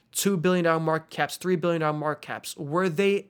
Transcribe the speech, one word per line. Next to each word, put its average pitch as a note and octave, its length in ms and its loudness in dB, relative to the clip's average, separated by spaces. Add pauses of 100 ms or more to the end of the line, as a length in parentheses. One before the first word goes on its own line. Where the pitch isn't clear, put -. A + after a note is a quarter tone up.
(120)
two G3 220 0
billion F3+ 300 2
dollar E3 160 4
market D#3+ 300 -2
caps, - 260 -2
three F#3 200 0
billion E3+ 260 0
dollar D3+ 100 2
market D3+ 300 -4
caps, - 340 -10
were E3 320 0
they G3 420 0